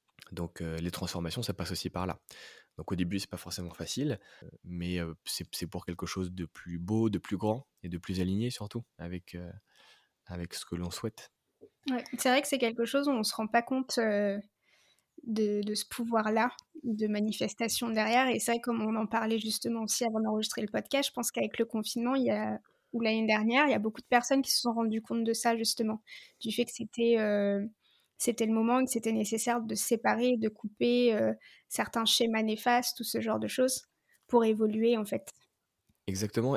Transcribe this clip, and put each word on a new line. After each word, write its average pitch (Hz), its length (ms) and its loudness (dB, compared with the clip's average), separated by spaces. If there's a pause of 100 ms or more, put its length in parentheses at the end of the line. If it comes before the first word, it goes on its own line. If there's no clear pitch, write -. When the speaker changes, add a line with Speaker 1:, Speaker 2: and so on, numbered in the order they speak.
(300)
Speaker 1:
Donc, 87 300 -8
euh, 82 180 -6
les 85 140 -4
transformations, 87 500 -6
ça 101 120 -4
passe 87 180 -6
aussi 87 180 -6
par 90 160 -2
là. 87 140 -4 (560)
Donc, - 160 -6
au - 20 0
début, 90 240 0
c'est - 100 -6
pas - 80 -10
forcément 87 380 -10
facile, 120 460 -4 (240)
euh, - 40 -16 (140)
mais, 87 380 -4
euh, 82 140 -6 (100)
c'est, - 280 -8
c'est - 140 -8
pour 87 180 -8
quelque 87 220 -6
chose 92 240 -4
de 92 140 -8
plus 85 340 -10
beau, 107 320 0
de 95 80 -2
plus - 180 -4
grand 107 300 0 (160)
et 90 60 -8
de 87 100 -6
plus 92 220 -4
aligné 98 300 0
surtout 117 340 -10 (120)
avec, 87 380 -10
euh, 87 160 -10 (760)
avec 87 280 -8
ce - 100 -10
que 87 120 -8
l'on 87 160 -6
souhaite. - 400 -10 (580)
Speaker 2:
Ouais, 240 140 -2 (120)
c'est - 120 0
vrai 262 140 4
que 277 60 -6
c'est 269 100 0
quelque 233 260 0
chose 277 240 0
où 285 40 2
on 220 120 2
se - 100 -4
rend 220 140 -4
pas 233 140 2
compte, 262 360 -2
euh... 208 400 2 (840)
De, 208 380 0
de 208 120 -2
ce 208 120 -4
pouvoir-là, 226 640 2 (340)
de 214 220 0
manifestation 214 800 -2
derrière. 226 400 4
Et 226 100 2
c'est 233 140 0
vrai, 233 80 0
comme 233 220 -2
on 220 140 0
en 220 100 0
parlait 226 320 0
justement 220 440 -2
aussi 220 220 0
avant 220 160 0
d'enregistrer 214 420 0
le 208 60 -4
podcast, 269 400 -2
je - 40 -6
pense 233 180 -2
qu'avec 220 280 -4
le 226 60 4
confinement, 233 500 -2
il 262 100 2
y 226 60 4
a, 214 300 -2 (320)
ou 233 80 -2
l'année 220 260 2
dernière, 220 400 4
il 285 40 4
y 262 40 6
a - 40 2
beaucoup 214 220 -2
de - 60 -20
personnes 262 360 4
qui - 80 -2
se - 100 2
sont 240 120 0
rendues 226 300 0
compte 226 220 -2
de 226 80 2
ça, 233 240 2
justement, 220 460 0 (380)
du 220 120 -4
fait 240 120 2
que 233 80 -6
c'était, 233 460 2
euh, 202 460 2 (540)
c'était 233 280 2
le 220 60 2
moment 226 280 4
et 262 40 4
que 254 60 -2
c'était 226 220 0
nécessaire 220 480 0
de 220 140 -4
se - 100 -2
séparer, 226 520 4
de 220 120 0
couper, 240 640 2
euh, 220 180 2 (360)
certains 226 360 -2
schémas 220 380 2
néfastes 240 580 2
ou 226 40 -6
ce 226 160 -2
genre 220 180 0
de 214 100 -2
choses 254 380 0 (400)
pour 233 180 6
évoluer, 220 520 4
en 214 80 0
fait. - 280 -6 (720)
Speaker 1:
Exactement. 110 500 0